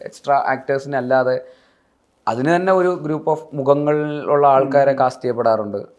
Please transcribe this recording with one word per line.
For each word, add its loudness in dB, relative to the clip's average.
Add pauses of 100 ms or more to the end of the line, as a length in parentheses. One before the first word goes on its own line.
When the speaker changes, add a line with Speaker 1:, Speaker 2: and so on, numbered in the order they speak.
Speaker 1:
എക്സ്ട്രാ -2
ആക്ടേഴ്സിനെ -4
അല്ലാതെ 0 (920)
അതിന് 0
തന്നെ 0
ഒരു 0
group -6
of 0 (140)
മുഖങ്ങളുള്ള 0
ആൾക്കാരെ 4
Speaker 2:
ഉം. -2
Speaker 1:
കാസ്റ്റ് -2
ചെയ്യപ്പെടാറുണ്ട്. 0 (220)